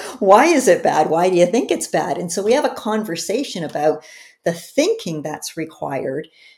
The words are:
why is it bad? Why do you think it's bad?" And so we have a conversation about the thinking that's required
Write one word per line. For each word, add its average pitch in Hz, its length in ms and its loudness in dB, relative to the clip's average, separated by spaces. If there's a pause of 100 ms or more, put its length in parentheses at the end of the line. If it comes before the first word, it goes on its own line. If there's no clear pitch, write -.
(200)
why 208 260 8
is 311 240 4
it - 120 6
bad? 151 280 2
Why 170 200 2
do 185 60 0
you 175 100 6
think 226 260 0
it's 285 160 -4
bad?" 156 300 -2
And 170 140 -8
so 208 100 -4
we 214 120 2
have 294 100 2
a 262 60 0
conversation 214 960 -6
about 151 380 -2 (420)
the 170 80 0
thinking 277 680 -2
that's 151 360 -10
required 139 720 -8 (280)